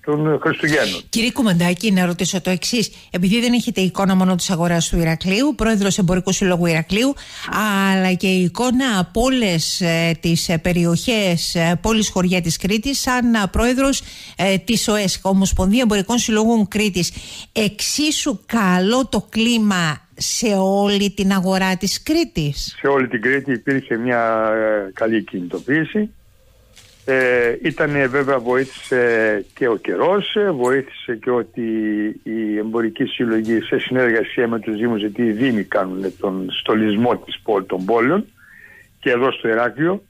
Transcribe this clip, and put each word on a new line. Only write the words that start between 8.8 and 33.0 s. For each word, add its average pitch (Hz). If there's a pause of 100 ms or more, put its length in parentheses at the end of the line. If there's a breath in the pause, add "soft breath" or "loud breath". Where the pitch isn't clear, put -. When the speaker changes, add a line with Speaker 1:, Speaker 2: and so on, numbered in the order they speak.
Speaker 2:
από 180
όλες, 220
ε, 165
τις, 170
ε, 170
περιοχές, 175
ε, 170
πόλεις, 220
χωριά 180
της 170
Κρήτης, 220
σαν, 247
ε, 220 (120)
πρόεδρος, 254 (360 loud breath)
ε, 190
της -
οεσ, 208
Ομοσπονδία 190
Εμπορικών 214
Συλλόγων 220
Κρήτης, 190 (400 loud breath)
εξίσου 247
καλό 208
το -
κλίμα 208
σε -
όλη 202
την 196
αγορά 190
της -
Κρήτης; 240
Speaker 1:
Σε -
όλη 135
την 113
Κρήτη 135
υπήρχε 135
μια, 113
ε, 107
καλή 113
κινητοποίηση. 143 (960)
Ε, 123
ήτανε, 147
βέβαια, 135
βοήθησε 117
και 135
ο 113
καιρός, 139
ε, 208
βοήθησε 127
και 110
ότι 123 (640)
οι 110
εμπορικοί 113